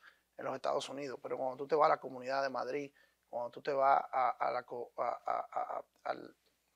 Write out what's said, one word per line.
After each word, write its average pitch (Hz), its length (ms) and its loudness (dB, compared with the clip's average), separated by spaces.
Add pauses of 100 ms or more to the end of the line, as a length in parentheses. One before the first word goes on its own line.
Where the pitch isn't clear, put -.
(380)
en - 80 -8
los 131 100 -4
Estados 139 340 -2
Unidos. 135 320 -8
Pero 135 160 -4
cuando 131 200 -4
tú 143 100 -6
te 160 80 2
vas 151 120 8
a 151 80 6
la - 40 2
Comunidad 135 440 -2
de 139 60 0
Madrid, 131 420 -4 (360)
cuando 120 220 -4
tú - 120 -16
te 147 120 -2
vas 139 380 6
a, 127 180 2
a 131 220 -2
la 123 120 -2
co-, 120 340 -10
a, 123 120 0
a, - 300 -2 (120)
a, - 340 -6 (180)
al, 127 320 -8 (400)